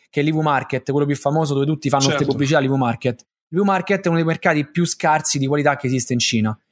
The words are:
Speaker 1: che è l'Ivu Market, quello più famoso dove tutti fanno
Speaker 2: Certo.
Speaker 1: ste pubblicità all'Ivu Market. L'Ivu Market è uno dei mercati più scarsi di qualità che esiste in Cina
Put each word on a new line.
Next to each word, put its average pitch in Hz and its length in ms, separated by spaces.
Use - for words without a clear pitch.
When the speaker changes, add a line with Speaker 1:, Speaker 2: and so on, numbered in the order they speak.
Speaker 1:
che - 120
è - 20
l'Ivu 156 180
Market, 139 520
quello 147 140
più 143 100
famoso 143 380
dove 139 120
tutti 151 220
fanno 135 140
Speaker 2:
Certo. 143 160
Speaker 1:
ste 143 80
pubblicità 139 320
all'Ivu 135 180
Market. 120 500
L'Ivu 185 160
Market 196 400
è - 20
uno 170 120
dei 165 80
mercati 160 440
più 170 160
scarsi 156 540
di 135 80
qualità 143 260
che 135 140
esiste 127 240
in 120 80
Cina 110 360